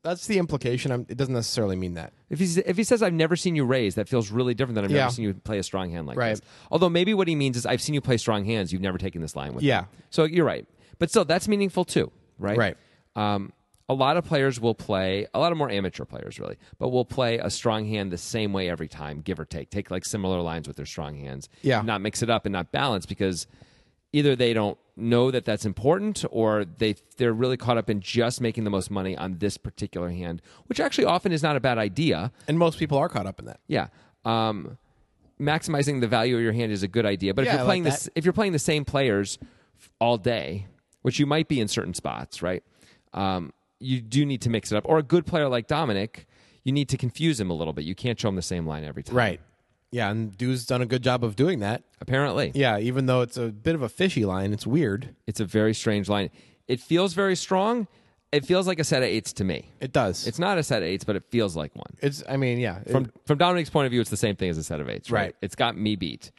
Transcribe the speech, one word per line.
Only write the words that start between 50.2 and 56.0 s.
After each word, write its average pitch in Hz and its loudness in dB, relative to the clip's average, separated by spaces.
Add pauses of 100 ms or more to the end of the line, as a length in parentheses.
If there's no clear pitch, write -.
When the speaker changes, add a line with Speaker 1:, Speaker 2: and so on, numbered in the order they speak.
Speaker 1:
Du's 123 -2
done 123 0
a 127 0
good 123 0
job 123 2
of 110 -2
doing 151 2
that. 104 -2 (180)
Speaker 2:
Apparently. 131 0
Speaker 1:
Yeah, 127 2
even 127 0
though 127 4
it's 120 -4
a 120 -4
bit 110 -2
of 156 -2
a 117 -2
fishy 175 0
line, 95 0
it's 101 -6
weird. 123 0 (100)
Speaker 2:
It's - -6
a 110 0
very 110 2
strange 101 0